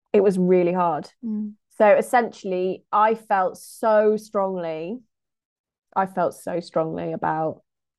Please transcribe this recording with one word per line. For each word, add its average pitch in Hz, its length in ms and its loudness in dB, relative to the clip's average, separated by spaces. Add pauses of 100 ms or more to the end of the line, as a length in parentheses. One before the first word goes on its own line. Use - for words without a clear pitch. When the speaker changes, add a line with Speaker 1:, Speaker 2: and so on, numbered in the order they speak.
(140)
Speaker 1:
It 208 80 4
was 190 160 2
really 180 360 4
hard. 170 360 -2 (140)
Speaker 2:
Mm. 214 300 -8 (240)
Speaker 1:
So 214 160 4
essentially, 185 1000 -2
I 220 240 2
felt 190 420 -2
so 214 580 2
strongly, 190 840 -6 (960)
I 190 100 0
felt 185 300 -2
so 180 260 -8
strongly 170 500 -4
about 160 500 -4 (380)